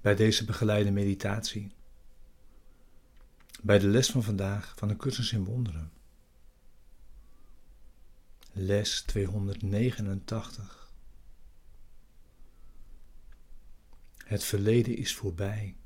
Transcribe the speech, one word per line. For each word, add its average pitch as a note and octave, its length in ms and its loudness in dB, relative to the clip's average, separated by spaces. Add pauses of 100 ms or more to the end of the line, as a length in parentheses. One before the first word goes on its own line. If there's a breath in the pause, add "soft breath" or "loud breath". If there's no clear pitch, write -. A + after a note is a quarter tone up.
bij G#2 140 6
deze G#2+ 300 6
begeleide G#2 460 4
meditatie, G2+ 800 0 (1900 soft breath)
bij G#2 160 8
de G2 80 8
les A2 240 6
van B2+ 120 2
vandaag G2+ 540 -2
van G#2 120 -2
de G#2 80 2
cursus A#2+ 360 -2
in G#2 120 2
wonderen. F#2+ 480 -4 (2500 soft breath)
Les G2 500 2
tweehonderdnegenentachtig. G2+ 1900 -2 (3250 soft breath)
Het - 280 -4
verleden A2+ 520 2
is - 180 -4
voorbij. G2 720 -4